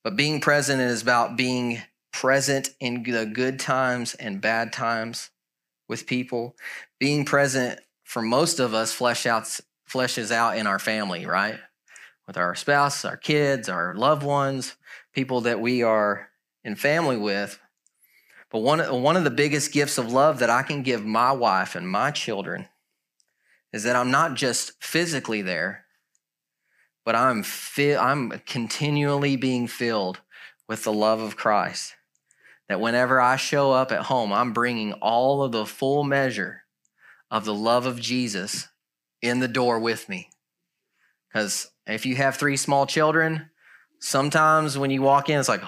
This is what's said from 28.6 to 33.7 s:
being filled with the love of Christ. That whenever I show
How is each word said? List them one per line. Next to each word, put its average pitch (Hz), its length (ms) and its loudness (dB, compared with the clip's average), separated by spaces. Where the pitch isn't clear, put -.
being 123 320 0
filled 107 540 -2
with 110 160 -6
the 110 80 0
love 107 260 2
of 107 160 -6
Christ. 95 600 0
That 98 120 -2
whenever 123 420 4
I 127 140 4
show 139 380 2